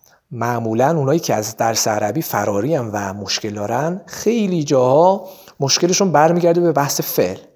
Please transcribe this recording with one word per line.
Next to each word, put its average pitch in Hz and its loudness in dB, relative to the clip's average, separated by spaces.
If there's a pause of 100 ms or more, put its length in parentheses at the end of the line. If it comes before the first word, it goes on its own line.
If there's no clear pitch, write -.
(300)
معمولاً 120 0
اونایی 143 2
که 127 -2
از 107 -4
درس 113 0
عربی 107 -2
فراری 107 -2
ان 117 -4
و 101 -4
مشکل 101 -6
دارن، 123 -4
خیلی 202 -2
جاها 147 4 (320)
مشکلشون 175 2
برمیگرده 170 4
به 170 2
بحث 143 -2
فعل. 98 -2 (180)